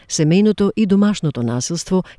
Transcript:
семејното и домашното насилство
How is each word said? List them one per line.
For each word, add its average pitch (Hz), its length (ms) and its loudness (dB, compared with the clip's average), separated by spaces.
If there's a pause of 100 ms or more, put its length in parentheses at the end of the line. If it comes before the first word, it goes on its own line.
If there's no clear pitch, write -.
семејното 196 680 2
и 214 100 0
домашното 196 560 0
насилство 151 640 -4 (140)